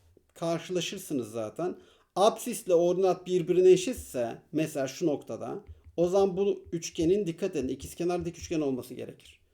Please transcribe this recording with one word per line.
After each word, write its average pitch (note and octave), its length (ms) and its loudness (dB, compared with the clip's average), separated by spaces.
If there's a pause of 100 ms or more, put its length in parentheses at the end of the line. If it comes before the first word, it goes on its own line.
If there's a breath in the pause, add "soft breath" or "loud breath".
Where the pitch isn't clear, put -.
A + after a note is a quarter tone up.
(340)
karşılaşırsınız E3 1000 -4
zaten. A2+ 460 -6 (380 soft breath)
Apsisle G3 580 2
ordinat F3 540 2
birbirine F3+ 440 6
eşitse, C3+ 720 0 (100)
mesela D3+ 360 -2
şu E3 200 -4
noktada, C3 560 -4 (340 soft breath)
o E3+ 100 4
zaman F#3+ 300 4
bu G3+ 340 0
üçgenin, F3 540 0
dikkat E3 300 -4
edin, C3 120 -2
ikizkenar E3+ 580 -4
dik E3+ 120 -8
üçgen D#3+ 240 -4
olması C3 320 -4
gerekir. - 480 -14 (120)